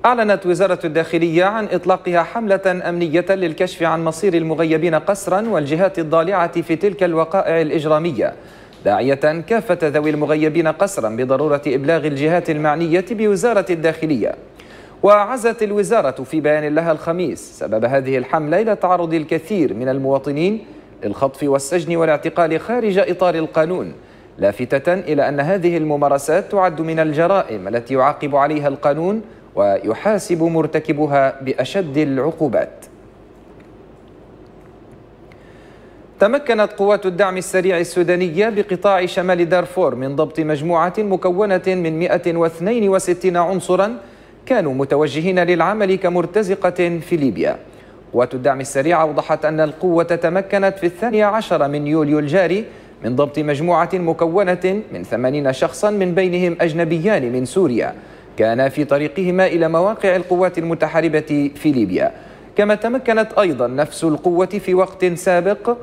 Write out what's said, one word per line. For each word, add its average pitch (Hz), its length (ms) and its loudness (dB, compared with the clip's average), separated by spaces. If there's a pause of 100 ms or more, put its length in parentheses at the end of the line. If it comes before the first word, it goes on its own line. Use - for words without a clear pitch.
أعلنت 214 420 2
وزارة 180 380 2
الداخلية 165 600 0
عن 208 280 -2
إطلاقها 180 500 0
حملة 196 380 -2 (280)
أمنية 175 420 0
للكشف 180 520 -2
عن 165 220 0
مصير 165 300 0
المغيبين 160 600 0
قسرًا 196 540 -2
والجهات 170 500 0
الضالعة 165 640 0
في 160 160 -2
تلك 190 260 -2
الوقائع 165 580 0
الإجرامية، 156 720 0 (520)
داعية 135 560 2
كافة 180 420 0
ذوي 151 280 0
المغيبين 156 580 2
قسرًا 156 400 -2
بضرورة 135 580 0
إبلاغ 143 400 0
الجهات 156 440 0
المعنية 156 600 0
بوزارة 208 600 2
الداخلية. 160 640 -2 (680)
وعزت 214 600 2
الوزارة 196 640 0
في 160 160 -4
بيان 151 340 0
لها 165 180 2
الخميس 160 680 -4
سبب 107 260 -2
هذه 135 340 0
الحملة 156 420 0
إلى 220 160 0
تعرض 175 380 0
الكثير 160 600 -2
من 127 140 -4
المواطنين 139 760 -2 (400)
للخطف 135 380 -4
والسجن 151 540 0
والاعتقال 160 640 0
خارج 220 380 -2
إطار 180 360 0
القانون، 160 580 -2 (460)
لافتة 131 560 0
إلى 147 340 0
أن 143 120 -2
هذه 175 360 2
الممارسات 151 760 0
تعد 185 280 2
من 160 200 -2
الجرائم 156 680 0
التي 117 260 -4
يعاقب 143 420 0
عليها 143 320 2
القانون 160 540 -2 (320)
ويحاسب 180 880 0
مرتكبها 151 1000 0
بأشد 147 560 -2
العقوبات. 139 840 -2 (3250)
تمكنت 214 520 2
قوات 202 340 2
الدعم 185 300 0
السريع 185 420 0
السودانية 175 720 0
بقطاع 190 580 0
شمال 175 420 0
دارفور 175 460 0
من 135 220 -6
ضبط 151 240 -2
مجموعة 160 580 0
مكونة 185 680 0
من 170 320 0
مائة 175 380 0
واثنين 180 520 0
وستين 180 480 0
عنصراً 185 600 0 (500)
كانوا 170 280 2
متوجهين 151 640 0
للعمل 180 560 2
كمرتزقة 180 1040 0
في 165 180 -2
ليبيا. 87 400 0 (560)
قوات 120 220 0
الدعم 135 260 0
السريع 156 420 0
أوضحت 151 420 -2
أن 156 160 0
القوة 165 420 2
تمكنت 190 760 0
في 175 80 -2
الثاني 214 360 0
عشر 196 460 0
من 147 180 -4
يوليو 151 320 2
الجاري 175 460 0 (400)
من 120 120 -2
ضبط 147 220 0
مجموعة 160 540 0
مكونة 180 920 0 (100)
من - 100 -10
ثمانين 131 500 -2
شخصاً 190 380 -2
من 185 240 0
بينهم 180 460 0
أجنبيان 165 720 0
من 127 120 -2
سوريا 120 500 0 (420)
كانا 117 320 2
في 147 160 -2
طريقهما 175 640 0
إلى 165 220 2
مواقع 185 480 2
القوات 180 420 0
المتحاربة 156 960 0
في 151 180 0
ليبيا. 90 400 0 (440)
كما 208 180 4
تمكنت 220 540 0 (100)
أيضاً 139 280 2
نفس 143 380 -4
القوة 170 420 2
في 185 280 -2
وقت 185 300 0
سابق 185 800 0